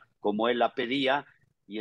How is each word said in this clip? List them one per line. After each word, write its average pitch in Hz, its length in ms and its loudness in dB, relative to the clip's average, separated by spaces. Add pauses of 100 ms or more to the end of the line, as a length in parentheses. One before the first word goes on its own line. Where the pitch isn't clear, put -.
(200)
como 107 300 0
él 120 100 0
la 113 160 2
pedía, 135 500 -2 (420)
y 104 140 -8